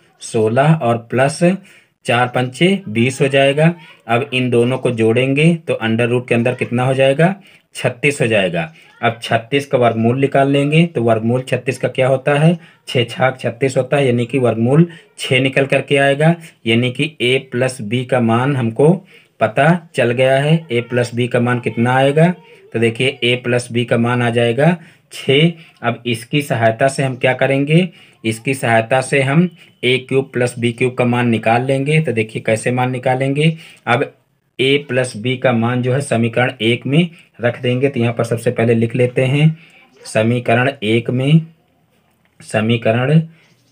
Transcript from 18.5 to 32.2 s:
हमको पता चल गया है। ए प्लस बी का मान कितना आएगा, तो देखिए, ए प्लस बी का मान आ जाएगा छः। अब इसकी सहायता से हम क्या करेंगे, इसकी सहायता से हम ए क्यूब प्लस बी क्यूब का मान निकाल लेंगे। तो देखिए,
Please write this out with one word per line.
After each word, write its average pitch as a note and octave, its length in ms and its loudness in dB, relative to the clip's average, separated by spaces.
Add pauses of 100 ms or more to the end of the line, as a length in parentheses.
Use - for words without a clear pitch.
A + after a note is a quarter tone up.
हमको B2+ 360 2 (480)
पता A2+ 260 2 (280)
चल A#2+ 180 0
गया C3 240 2
है। D3 200 2 (160)
ए A#2+ 80 0
प्लस A#2+ 340 -2
बी A#2+ 140 -2
का A#2+ 120 0
मान A#2+ 200 0
कितना A#2+ 340 -2
आएगा, C#3+ 360 4 (420)
तो A#2 60 -6
देखिए, A#2 460 -2
ए B2 120 2
प्लस B2 360 -4
बी A#2+ 120 -2
का A#2+ 140 0
मान A#2+ 240 0
आ A#2+ 80 0
जाएगा A#2+ 460 2 (360)
छः। D3+ 400 0 (300)
अब A#2 240 -4
इसकी A#2+ 360 -4
सहायता A2+ 460 0
से C#3 140 -4
हम C3 140 -4
क्या B2+ 180 0
करेंगे, C#3+ 540 0 (360)
इसकी A2 300 -4
सहायता A#2 480 0
से C#3 200 0
हम D#3 260 2 (340)
ए B2+ 140 2 (120)
क्यूब C3+ 240 -2
प्लस B2 260 -2
बी A#2 140 -2
क्यूब B2 220 -2
का B2 100 0
मान A#2+ 240 0
निकाल A2+ 340 0
लेंगे। C#3 380 0
तो D#3 120 -2
देखिए, A2 300 -6